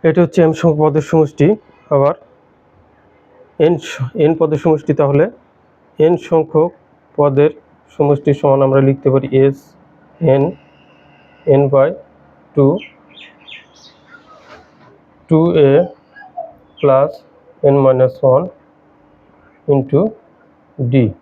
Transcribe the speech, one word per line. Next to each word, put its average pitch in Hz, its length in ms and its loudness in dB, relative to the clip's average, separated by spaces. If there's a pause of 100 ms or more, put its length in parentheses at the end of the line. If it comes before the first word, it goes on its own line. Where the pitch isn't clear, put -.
এটা 156 160 0
হচ্ছে 165 220 -2
এম 160 140 0
সংখ্যক 156 240 0
পদের 151 260 -2
সমষ্টি। 151 360 0 (480)
আবার 143 200 0 (1500)
এন 170 80 0 (120)
স-, 127 240 -10 (140)
এন 160 140 2
পদের 156 260 -2
সমষ্টি, 156 360 -2
তাহলে 143 240 0 (840)
এন 175 80 2 (140)
সংখ্যক 160 420 -2 (480)
পদের 143 320 2 (440)
সমষ্টি 143 360 -2 (100)
সমান 139 260 0
আমরা 135 220 2
লিখতে 135 240 -2
পারি 135 140 -2 (180)
এস 139 120 0 (800)
এন, 139 80 0 (1160)
n - 20 2 (120)
by 139 140 2 (680)
টু, 139 120 2 (2500)
টু 160 120 2 (280)
এ - 20 2 (1080)
plus 139 320 0 (520)
n 139 220 2
minus 131 300 2 (200)
one 160 120 -2 (1300)
into 139 280 0 (800)
d। 127 160 -4 (280)